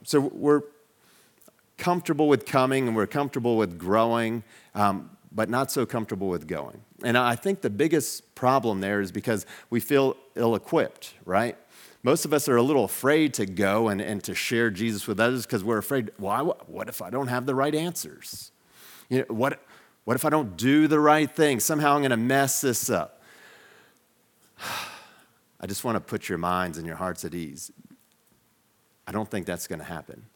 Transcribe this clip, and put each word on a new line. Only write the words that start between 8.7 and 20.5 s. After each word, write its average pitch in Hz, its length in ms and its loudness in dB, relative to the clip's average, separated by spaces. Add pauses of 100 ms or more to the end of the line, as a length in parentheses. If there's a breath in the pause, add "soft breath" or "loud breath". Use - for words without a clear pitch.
there 101 180 0
is 92 140 -4
because 104 320 -2 (240 loud breath)
we 120 100 0
feel 139 380 2 (180)
ill-equipped, 117 800 0 (100)
right? 101 320 0 (480 loud breath)
Most 147 220 2
of 151 80 0
us 143 160 2
are 123 80 6
a 120 40 6
little 135 220 4
afraid 143 520 2
to 107 100 -2
go 98 420 0
and, 98 140 -2
and 101 240 -6
to 92 100 -8
share 117 340 0
Jesus 104 380 -4
with 104 140 -2
others 120 240 0
'cause 98 180 -4
we're 110 140 0
afraid, 113 420 -4
"Well, 98 140 -4
I, 123 80 0 (280)
what 92 200 -10
if - 120 -12
I 90 80 -12
don't 127 180 -4
have 127 180 -4
the 135 100 -2
right 143 180 0
answers? 151 800 -8 (560 loud breath)
You 127 120 2
know, - 140 -2
what, 123 300 -2 (400 soft breath)
what 117 120 0
if 131 100 -2
I 151 40 2
don't 131 280 0